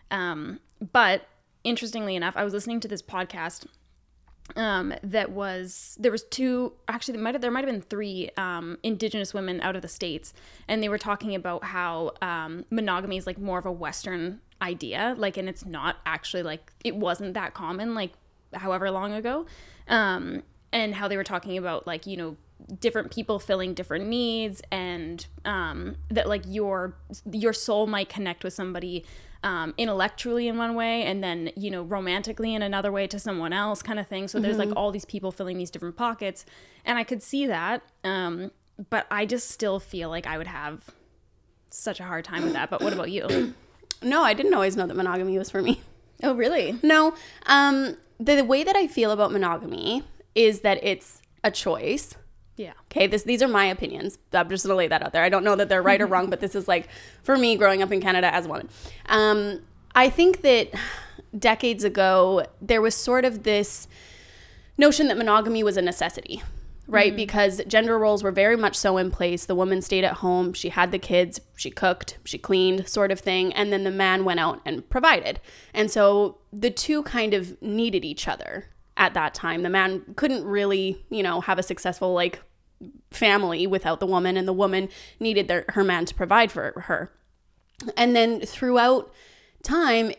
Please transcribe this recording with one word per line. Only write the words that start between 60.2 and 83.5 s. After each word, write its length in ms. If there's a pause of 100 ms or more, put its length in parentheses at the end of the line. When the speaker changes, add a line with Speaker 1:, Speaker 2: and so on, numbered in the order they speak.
Speaker 2:
that 260 (680)
decades 480
ago, 600 (160)
there 220
was 120
sort 300
of 200
this 440 (880)
notion 320
that 80
monogamy 460
was 140
a 60
necessity, 600 (440)
right? 260
Speaker 1:
Mm. 40
Speaker 2:
Because 500
gender 320
roles 240
were 100
very 240
much 200
so 220
in 120
place. 360
The 80
woman 280
stayed 220
at 100
home, 380
she 180
had 220
the 60
kids, 420 (160)
she 140
cooked, 540
she 140
cleaned, 500
sort 220
of 100
thing. 340
And 180
then 120
the 60
man 340
went 160
out 260
and 240
provided. 500 (340)
And 160
so 480 (140)
the 180
two 340
kind 300
of 280
needed 420
each 240
other 380 (300)
at 180
that 200
time. 280
The 80
man 320 (140)
couldn't 280
really, 680
you 120
know, 200
have 160
a 40
successful, 500
like, 280 (720)
family 560